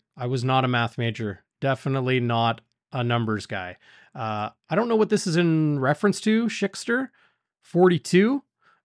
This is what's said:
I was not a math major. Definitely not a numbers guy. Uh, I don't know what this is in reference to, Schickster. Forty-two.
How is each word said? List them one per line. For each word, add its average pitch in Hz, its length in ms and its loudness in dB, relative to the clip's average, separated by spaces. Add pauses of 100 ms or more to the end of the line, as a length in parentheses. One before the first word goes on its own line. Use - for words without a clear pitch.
(160)
I 127 100 -8
was 123 180 -2
not 131 200 2
a 127 40 0
math 117 300 -2
major. 110 440 -4 (180)
Definitely 131 600 -2
not 117 400 0 (320)
a 131 100 -4
numbers 117 440 -2
guy. 92 300 -10 (380)
Uh, 110 360 -6 (200)
I 160 40 -2
don't 226 140 0
know 226 80 0
what 214 140 2
this 214 160 0
is 165 100 0
in 160 420 2
reference 147 440 0
to, 220 240 0
Schickster. 233 640 -4 (540)
Forty-two. 185 800 4 (420)